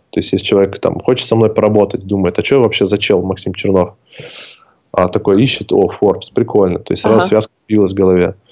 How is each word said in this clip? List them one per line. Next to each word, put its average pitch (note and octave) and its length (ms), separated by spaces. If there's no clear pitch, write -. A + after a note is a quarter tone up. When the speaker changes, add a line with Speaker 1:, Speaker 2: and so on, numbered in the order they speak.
Speaker 1:
То F2 100
есть, - 120
если F#2+ 140
человек G2 320
там - 220
хочет - 260
со - 80
мной A2+ 180
поработать, G#2 540
думает: G2 320
«А A2 40
че C3+ 200
вообще G2+ 240
за G2+ 120
чел G2 240
Максим F#2 300
Чернов?» F#2 420
А F2+ 180
такой G2 340
ищет: - 300
«О, G2 200
Forbes, - 420
прикольно». G2 440
То - 140
есть G2 100
сразу A2 160
Speaker 2:
Ага. G#2 80
Speaker 1:
связка G#2+ 260
появилась G#2 260
в - 20
голове. F#2+ 400